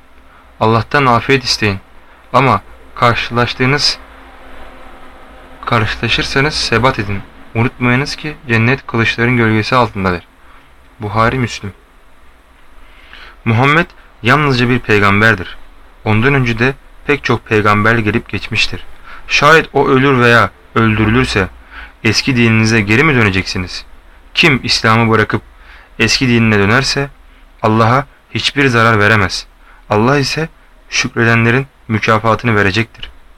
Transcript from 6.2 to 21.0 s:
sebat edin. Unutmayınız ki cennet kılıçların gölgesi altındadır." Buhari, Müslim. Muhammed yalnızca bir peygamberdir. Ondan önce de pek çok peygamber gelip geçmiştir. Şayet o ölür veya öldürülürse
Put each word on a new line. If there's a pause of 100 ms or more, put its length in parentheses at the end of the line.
sebat
edin. (320)
Unutmayınız
ki (120)
cennet
kılıçların
gölgesi
altındadır." (720)
Buhari,
Müslim. (1700)
Muhammed (360)
yalnızca
bir
peygamberdir. (480)
Ondan
önce
de (320)
pek
çok
peygamber
gelip
geçmiştir. (440)
Şayet
o
ölür
veya (240)
öldürülürse (560)